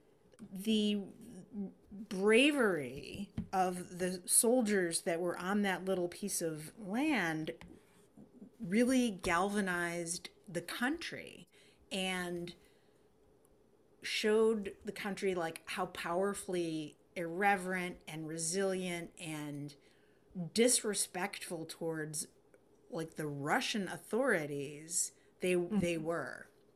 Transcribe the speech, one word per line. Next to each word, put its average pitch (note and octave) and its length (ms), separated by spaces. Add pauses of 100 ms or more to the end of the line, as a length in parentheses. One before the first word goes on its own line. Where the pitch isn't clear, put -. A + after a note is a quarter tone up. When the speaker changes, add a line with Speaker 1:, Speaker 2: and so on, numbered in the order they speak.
(520)
Speaker 1:
the G#3 500 (1080)
bravery G3+ 1200 (220)
of F3+ 460
the F3+ 280
soldiers G#3 760
that E3+ 180
were F3 180
on G3+ 240
that F#3 220
little F#3 240
piece F#3+ 320
of D#3 380
land F#3+ 720 (1080)
really A#3+ 500
galvanized F3 1200 (200)
the E3+ 120
country E3+ 880 (420)
and F3+ 640 (1500)
showed A3 680 (120)
the G3+ 80
country, G3 420
like, E3 320
how F#3 200
powerfully F3 1120 (200)
irreverent F#3 800 (120)
and D#3+ 180
resilient F3 840 (100)
and D3 540 (800)
disrespectful G3 1120
towards, D#3 600 (640)
like, D#3+ 260
the D#3 100
Russian E3 640
authorities D#3+ 1200 (280)
they, F3+ 160 (140)
Speaker 2:
Mm-hmm. G#3 100
Speaker 1:
they E3+ 180
were, D#3 500 (280)